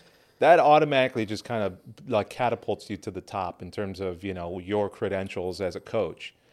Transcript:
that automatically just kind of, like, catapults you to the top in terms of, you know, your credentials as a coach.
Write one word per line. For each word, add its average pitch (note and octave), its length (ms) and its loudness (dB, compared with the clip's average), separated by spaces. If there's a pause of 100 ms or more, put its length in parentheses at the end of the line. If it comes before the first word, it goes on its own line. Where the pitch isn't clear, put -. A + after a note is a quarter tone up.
(400)
that E3 180 8
automatically C#3 680 4
just G2+ 180 -8
kind A2+ 180 -4
of, F#2+ 160 -4 (300)
like, G#2 220 0
catapults A2+ 600 -4
you G2+ 80 -6
to - 120 -10
the F#2 100 -10
top F#2 420 -8
in F2 80 -12
terms F#2+ 300 -8
of, F#2 240 -6
you F#2+ 100 -6
know, F2 240 -8
your G2+ 320 0
credentials F#2+ 720 -4
as F2+ 160 -2
a F#2+ 40 -10
coach. - 540 -6 (180)